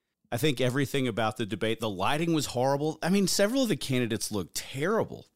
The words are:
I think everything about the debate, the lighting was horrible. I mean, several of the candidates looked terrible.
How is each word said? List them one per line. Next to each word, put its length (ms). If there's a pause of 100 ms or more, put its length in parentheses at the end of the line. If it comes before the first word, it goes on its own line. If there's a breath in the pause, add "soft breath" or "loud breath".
(320)
I 60
think 220
everything 480
about 300
the 80
debate, 340
the 100
lighting 440
was 140
horrible. 540
I 80
mean, 180
several 360
of 60
the 80
candidates 540
looked 240
terrible. 800